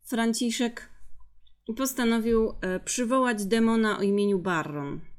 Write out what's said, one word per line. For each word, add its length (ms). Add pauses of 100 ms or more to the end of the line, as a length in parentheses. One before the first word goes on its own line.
Franciszek, 840 (880)
postanowił, 840
e, 180
przywołać 640
demona 520
o 40
imieniu 380
Barron. 640 (180)